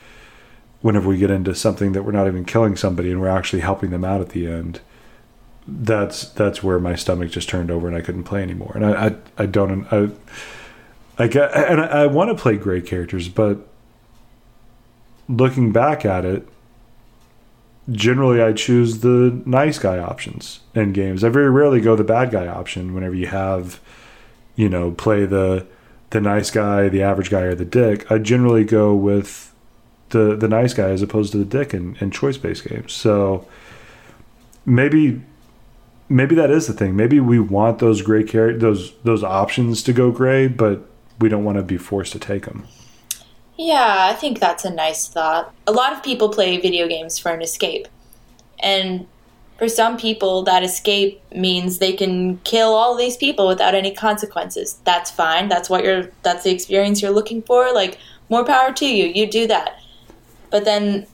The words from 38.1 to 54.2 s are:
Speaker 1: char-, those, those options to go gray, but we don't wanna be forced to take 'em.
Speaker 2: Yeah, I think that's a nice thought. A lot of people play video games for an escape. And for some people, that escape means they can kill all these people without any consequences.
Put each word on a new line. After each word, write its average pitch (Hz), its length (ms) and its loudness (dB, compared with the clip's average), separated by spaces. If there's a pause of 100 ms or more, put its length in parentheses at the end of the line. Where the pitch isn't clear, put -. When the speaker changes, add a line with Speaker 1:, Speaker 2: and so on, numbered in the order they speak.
Speaker 1:
char-, 113 340 0
those, 104 360 0 (100)
those 113 200 2
options 107 600 -2
to 127 100 0
go 123 180 4
gray, 131 360 2
but 110 340 0 (380)
we 113 100 4
don't 104 140 0
wanna 101 200 -2
be 92 140 -4
forced 95 360 -6
to 87 60 -12
take 101 280 -8
'em. 107 180 -14 (920)
Speaker 2:
Yeah, 240 520 2
I 214 40 0
think 247 260 -6
that's 175 260 0
a 185 80 -6
nice 160 340 -4
thought. 165 460 -2 (120)
A 208 60 0
lot 254 200 2
of 277 120 -10
people 226 260 0
play 185 280 0
video 175 300 0
games 160 300 -8
for - 140 -4
an 165 100 -6
escape. 165 460 -6 (720)
And 190 480 -2 (500)
for 226 100 -2
some 226 300 0
people, 196 460 -2
that 185 200 2
escape 196 560 -2 (160)
means 180 440 -2
they 190 140 2
can 185 500 -2
kill 226 320 2
all 240 200 2
these 247 220 -4
people 269 300 0
without 185 260 2
any 196 180 -2
consequences. 208 920 -6